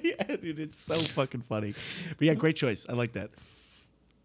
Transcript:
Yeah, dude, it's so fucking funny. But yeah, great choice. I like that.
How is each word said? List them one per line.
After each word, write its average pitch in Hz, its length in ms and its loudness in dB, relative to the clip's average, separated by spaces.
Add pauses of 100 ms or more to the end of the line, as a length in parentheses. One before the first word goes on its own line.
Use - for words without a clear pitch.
Yeah, 302 320 0
dude, 160 240 -6
it's 151 200 -8
so 165 200 0
fucking 135 440 0
funny. 104 320 -2 (420)
But - 40 -2
yeah, 156 120 8
great 156 240 4
choice. 113 320 2
I 120 40 -4
like 120 200 0
that. 98 160 -6 (960)